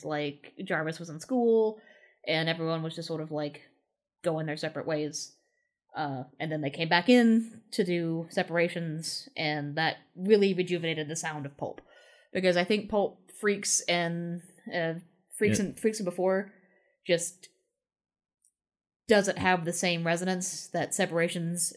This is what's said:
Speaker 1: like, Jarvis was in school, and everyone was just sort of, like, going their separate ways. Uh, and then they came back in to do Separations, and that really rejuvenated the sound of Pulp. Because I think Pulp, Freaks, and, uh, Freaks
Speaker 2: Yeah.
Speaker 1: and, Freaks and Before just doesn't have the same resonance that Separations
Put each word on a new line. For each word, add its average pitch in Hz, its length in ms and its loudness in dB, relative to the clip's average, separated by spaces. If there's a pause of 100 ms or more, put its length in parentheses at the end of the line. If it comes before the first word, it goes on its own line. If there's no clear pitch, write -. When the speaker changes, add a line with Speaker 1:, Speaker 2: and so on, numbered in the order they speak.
Speaker 1:
like, 147 520 -6 (100)
Jarvis 160 340 -4
was 170 120 -14
in 156 100 -12
school, 226 580 2 (480)
and 160 220 0
everyone 165 340 -2
was 160 140 -6
just 165 100 -8
sort 160 140 -4
of, 156 100 -8
like, 147 300 -6 (640)
going 160 220 -2
their 151 100 -4
separate 156 300 -6
ways. 151 500 -4 (600)
Uh, 139 280 -4 (160)
and 156 100 -4
then 151 120 -4
they 156 80 -2
came 160 180 -2
back 175 200 4
in 233 520 6 (120)
to 202 120 2
do 165 460 -2
Separations, 170 1040 -2
and 151 400 -2
that 160 200 0 (200)
really 196 380 6
rejuvenated 165 540 -2
the 156 80 -6
sound 151 300 -6
of 139 100 -14
Pulp. - 260 -10 (500)
Because 185 240 2
I 175 80 4
think 208 260 0
Pulp, - 400 -2 (100)
Freaks, 208 420 2
and, 170 580 -2 (340)
uh, 165 200 0 (440)
Freaks 208 220 4
Speaker 2:
Yeah. 190 60 0
Speaker 1:
and, - 120 -6
Freaks 220 220 0
and 202 40 -4
Before 190 480 0 (540)
just - 420 -2 (1600)
doesn't 202 320 4
have 185 260 2
the 170 80 -2
same 170 320 0
resonance 180 640 -2
that - 260 -4
Separations 170 840 0